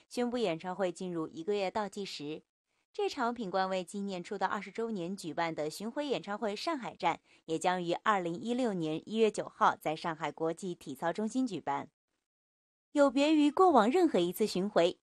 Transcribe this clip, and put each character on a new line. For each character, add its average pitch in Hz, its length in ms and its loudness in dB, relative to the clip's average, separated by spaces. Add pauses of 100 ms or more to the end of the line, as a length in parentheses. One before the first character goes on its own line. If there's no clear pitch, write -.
宣 240 200 -2
布 240 80 -2
演 185 220 0
唱 185 160 -6
会 185 160 0
进 180 240 -8
入 160 140 -4
一 160 160 -12
个 208 100 0
月 190 160 0
倒 208 180 -4
计 196 160 -8
时。 151 380 -8 (500)
这 403 160 -2
场 247 240 -2
品 233 160 -6
冠 190 200 0
为 185 160 -2
纪 202 160 -8
念 190 240 -6
出 202 120 -8
道 190 120 0
二 214 120 -2
十 190 120 -12
周 226 180 -4
年 190 260 -4
举 165 160 -8
办 165 220 -2
的 156 160 -4
巡 202 180 -8
回 294 160 -6
演 233 160 -2
唱 202 160 -8
会 208 200 -4
上 330 200 -4
海 208 200 -10
站， 165 240 0 (240)
也 160 120 -2
将 180 240 2
于 170 120 -2
二 208 280 2
零 170 140 -2
一 220 180 -4
六 240 220 0
年 160 340 -2
一 214 100 -2
月 220 120 6
九 180 180 -6
号 - 280 4
在 156 180 -2
上 160 220 -4
海 151 160 -4
国 160 200 -2
际 175 220 -6
体 151 220 -12
操 170 160 -2
中 214 160 -2
心 262 180 0
举 185 140 -4
办。 139 300 -4 (1000)
有 285 180 6
别 277 240 4
于 294 200 6
过 370 180 6
往 233 180 6
任 330 200 4
何 214 100 2
一 175 140 2
次 214 120 0
巡 196 240 0
回， 180 340 4